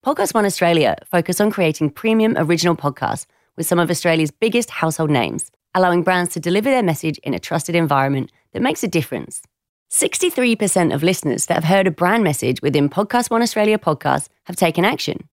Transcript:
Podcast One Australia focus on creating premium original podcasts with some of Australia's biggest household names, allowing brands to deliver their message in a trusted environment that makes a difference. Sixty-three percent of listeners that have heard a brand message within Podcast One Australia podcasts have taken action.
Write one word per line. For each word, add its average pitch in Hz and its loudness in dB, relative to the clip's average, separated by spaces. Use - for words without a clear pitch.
Podcast 302 0
One 214 2
Australia 170 2
focus 180 0
on 208 4
creating 156 0
premium 220 2
original 165 2
podcasts - -4
with 165 -6
some 175 2
of 170 0
Australia's 160 0
biggest 226 -2
household 160 -2
names, 104 -2
allowing 180 4
brands 180 0
to 175 -6
deliver 190 0
their 254 2
message 160 -2
in - -6
a 87 -6
trusted 170 -4
environment 139 0
that 196 -4
makes 277 0
a - -2
difference. 143 -4
Sixty-three 254 0
percent 185 0
of 139 -2
listeners 170 -2
that 160 -2
have 160 0
heard 190 4
a 185 2
brand 202 0
message 131 0
within 143 2
Podcast 214 -2
One 233 2
Australia 214 0
podcasts 143 -2
have 180 -12
taken 170 2
action. - -2